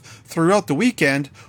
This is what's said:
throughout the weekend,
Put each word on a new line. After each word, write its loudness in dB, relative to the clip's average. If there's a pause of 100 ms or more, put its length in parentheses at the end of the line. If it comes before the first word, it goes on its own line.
(240)
throughout 0
the -2
weekend, 0 (180)